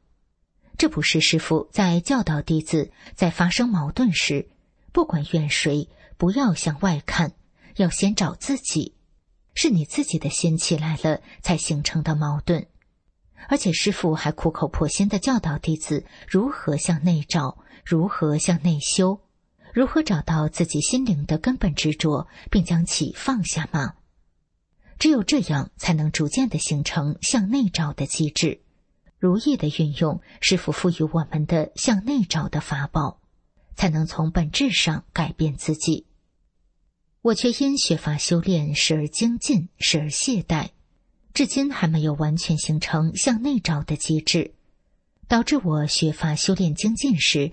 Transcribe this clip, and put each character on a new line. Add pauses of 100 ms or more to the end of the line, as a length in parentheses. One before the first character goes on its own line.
(800)
这
不
是
师
父
在
教
导
弟
子 (240)
在
发
生
矛
盾
时， (420)
不
管
怨
谁， (260)
不
要
向
外
看， (420)
要
先
找
自
己， (580)
是
你
自
己
的
心
起
来
了 (220)
才
形
成
的
矛
盾。 (800)
而
且
师
父
还
苦
口
婆
心
地
教
导
弟
子 (200)
如
何
向
内
找， (260)
如
何
向
内
修， (540)
如
何
找
到
自
己
心
灵
的
根
本
执
着， (240)
并
将
其
放
下
吗？ (1000)
只
有
这
样
才
能
逐
渐
地
形
成
向
内
找
的
机
制， (560)
如
意
地
运
用 (180)
师
父
赋
予 (100)
我
们
的
向
内
找
的
法
宝， (540)
才
能
从
本
质
上
改
变
自
己。 (1160)
我
却
因
学
法
修
炼
时
而
精
进， (100)
时
而
懈
怠， (640)
至
今
还
没
有
完
全
形
成
向
内
找
的
机
制， (720)
导
致
我
学
法
修
炼
精
进
时